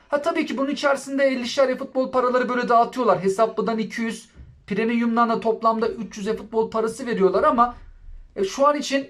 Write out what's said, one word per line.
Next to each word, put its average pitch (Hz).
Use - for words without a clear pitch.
Ha, 285
tabii 330
ki 226
bunun 269
içerisinde 277
ellişer 254
futbol 262
paraları 247
böyle 247
dağıtıyorlar. 233
Hesaplıdan 220
iki 220
yüz, 226
premiumdan 233
da 226
toplamda 220
üç 214
yüz 202
futbol 220
parası 226
veriyorlar 196
ama, 247
e, 196
şu 262
an 294
için 269